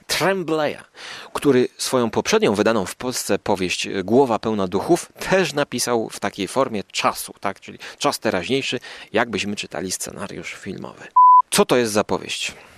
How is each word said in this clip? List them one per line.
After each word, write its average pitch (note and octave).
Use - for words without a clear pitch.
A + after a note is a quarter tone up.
Trembleya, D#3
który B2+
swoją A#2+
poprzednią E3+
wydaną G#2+
w -
Polsce A#2+
powieść F#2
Głowa A2+
pełna G#2+
duchów G2+
też F3+
napisał B2
w -
takiej G2
formie A2+
czasu, -
tak? G2
Czyli -
czas C3+
teraźniejszy, A2
jakbyśmy G#2
czytali F#2
scenariusz -
filmowy. -
Co G3+
to C3+
jest A#2
za G#2
powieść? -